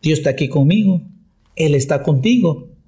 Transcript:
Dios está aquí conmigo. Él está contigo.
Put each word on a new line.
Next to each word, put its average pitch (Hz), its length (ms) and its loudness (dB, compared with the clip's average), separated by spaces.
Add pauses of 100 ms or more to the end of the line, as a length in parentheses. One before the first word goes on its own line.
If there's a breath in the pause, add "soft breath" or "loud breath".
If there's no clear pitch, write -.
Dios 156 180 0
está 143 120 -2
aquí 131 180 -4
conmigo. 180 540 2 (540)
Él 156 180 0
está 139 280 -2
contigo. 170 680 0 (200)